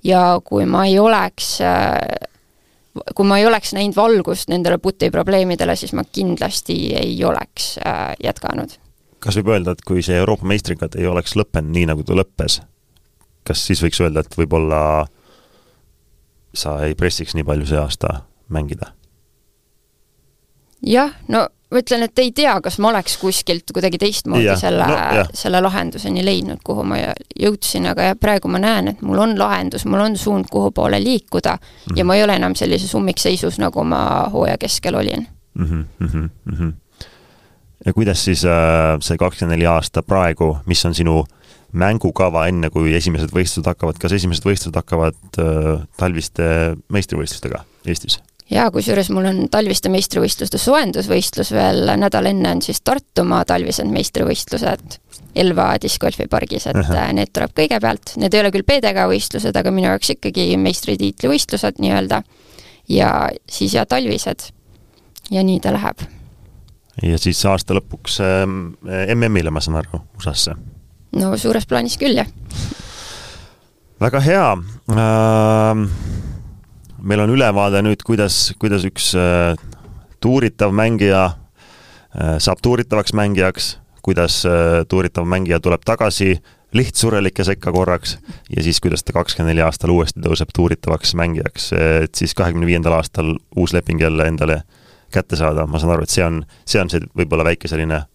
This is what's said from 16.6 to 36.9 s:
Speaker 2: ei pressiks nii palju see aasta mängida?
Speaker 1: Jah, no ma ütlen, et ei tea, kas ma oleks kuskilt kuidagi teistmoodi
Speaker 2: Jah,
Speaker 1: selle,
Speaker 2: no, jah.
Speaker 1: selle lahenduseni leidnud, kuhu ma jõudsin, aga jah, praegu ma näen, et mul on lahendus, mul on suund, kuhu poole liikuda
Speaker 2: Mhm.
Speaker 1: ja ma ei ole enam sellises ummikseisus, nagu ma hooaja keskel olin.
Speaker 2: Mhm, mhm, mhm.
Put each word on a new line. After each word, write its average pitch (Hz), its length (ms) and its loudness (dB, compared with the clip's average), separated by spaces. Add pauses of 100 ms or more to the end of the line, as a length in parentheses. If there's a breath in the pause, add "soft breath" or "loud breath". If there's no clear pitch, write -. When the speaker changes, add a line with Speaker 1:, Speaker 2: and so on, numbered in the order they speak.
Speaker 2:
ei 78 120 -2
pressiks 85 380 -2
nii 80 100 -2
palju 73 220 -2
see 73 120 0
aasta 71 440 -2 (280)
mängida? 73 420 -6 (1900)
Speaker 1:
Jah, 262 280 2 (160)
no 220 200 0 (240)
ma 254 100 2
ütlen, 240 240 0
et 226 160 -2
ei 254 100 2
tea, 285 300 2
kas 180 180 -6
ma 214 120 4
oleks 196 260 -2
kuskilt - 560 -2
kuidagi 180 260 0
teistmoodi 202 460 0
Speaker 2:
Jah, 98 140 2
Speaker 1:
selle, 87 280 0
Speaker 2:
no, 87 100 2 (180)
jah. 104 180 2
Speaker 1:
selle 185 280 0
lahenduseni 190 600 -2
leidnud, 190 400 -2
kuhu 208 220 -4
ma 202 140 -2
jõudsin, - 880 -2
aga 180 220 0
jah, 208 80 -4
praegu 202 280 0
ma 180 140 0
näen, 208 320 0
et 214 80 -12
mul 196 180 0
on 220 160 2
lahendus, 190 500 -2
mul 196 200 2
on 220 120 0
suund, 196 340 -2
kuhu 202 200 2
poole 202 300 0
liikuda 214 560 0
Speaker 2:
Mhm. - 400 -8
Speaker 1:
ja 185 80 2
ma 180 100 4
ei 208 80 4
ole 202 120 2
enam 185 200 0
sellises 190 400 -2
ummikseisus, 180 640 0
nagu - 240 -2
ma - 480 0
hooaja - 260 0
keskel - 380 -4
olin. 104 320 -2 (280)
Speaker 2:
Mhm, 82 260 -2 (180)
mhm, 82 260 -2 (200)
mhm. 82 240 -4 (1160 loud breath)